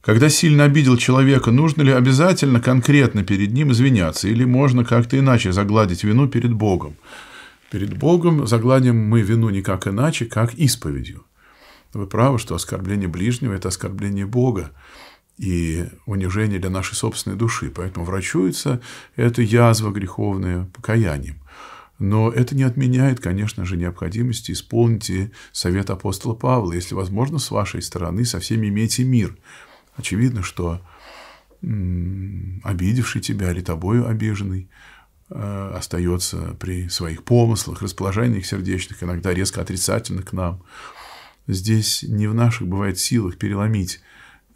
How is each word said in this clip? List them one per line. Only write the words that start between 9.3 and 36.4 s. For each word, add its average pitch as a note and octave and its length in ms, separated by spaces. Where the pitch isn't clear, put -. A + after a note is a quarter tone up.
никак G2 360
иначе, A2 400
как A2+ 280
исповедью. D2+ 680
Вы G2+ 140
правы, A#2 320
что - 160
оскорбление F#2+ 500
ближнего — G#2+ 480
это F#2+ 140
оскорбление G2 580
Бога G#2+ 460
и E2+ 500
унижение G2 520
для F#2 120
нашей F#2+ 260
собственной A2 400
души. A2+ 360
Поэтому F2+ 320
врачуется C3+ 760
эта A#2+ 280
язва A2+ 500
греховная F#2+ 720
покаянием. D2 640
Но G#2+ 320
это B2 240
не C3+ 80
отменяет, B2+ 560
конечно F#2+ 460
же, F2+ 120
необходимости F2+ 760
исполнить A#2 580
и F#2+ 200
совет F#2 380
апостола G2+ 440
Павла. A#2+ 380
Если F2+ 220
возможно, G2+ 440
с - 120
вашей G#2 320
стороны F2+ 420
со A#2+ 140
всеми A2 300
имейте A2 360
мир. A#2 320
Очевидно, A2+ 480
что, F2 360
м, F#2 1000
обидевший G2+ 580
тебя G2+ 300
или F2 120
тобою F2+ 440
обиженный, G2+ 640
э, G2+ 440
остаётся F2 840